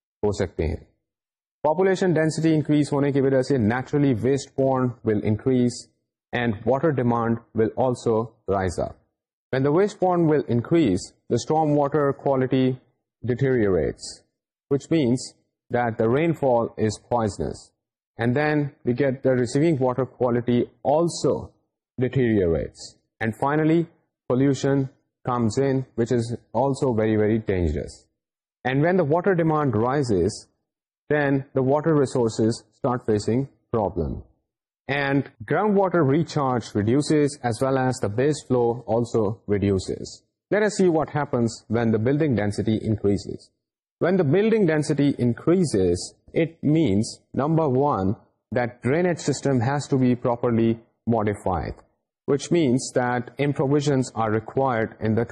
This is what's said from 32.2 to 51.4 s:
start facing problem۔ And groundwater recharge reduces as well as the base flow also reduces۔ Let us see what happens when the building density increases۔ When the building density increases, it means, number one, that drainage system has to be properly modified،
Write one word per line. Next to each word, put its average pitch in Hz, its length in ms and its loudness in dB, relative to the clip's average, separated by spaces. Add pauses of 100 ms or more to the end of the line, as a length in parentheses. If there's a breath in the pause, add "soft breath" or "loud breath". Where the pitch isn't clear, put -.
start - 460 -6 (120)
facing 110 340 0 (320)
problem۔ 85 380 -2 (760)
And 139 300 0 (320)
groundwater 185 560 2
recharge 131 760 0
reduces 147 440 2 (180)
as 120 220 -2
well 135 120 0
as 127 280 -2
the 104 100 -4
base 143 360 -2
flow 120 280 2 (140)
also 117 280 0 (260)
reduces۔ 98 720 -2 (320)
Let 214 80 2
us 202 200 0
see 180 100 6
what 151 140 2 (100)
happens 117 640 -2
when 117 100 2
the 110 160 0
building 143 320 2
density 104 420 0 (140)
increases۔ - 580 -2 (540)
When 180 140 2
the 151 120 2
building 208 360 4
density 147 440 0 (160)
increases, 120 680 2 (400)
it 160 340 -2
means, 131 340 2 (380)
number 156 280 0
one, 127 400 0 (500)
that 123 100 -2 (180)
drainage 170 340 0
system 139 400 -2
has 123 300 -2
to 135 100 2
be 123 160 2 (100)
properly 117 480 2 (360)
modified، 98 640 -2 (560)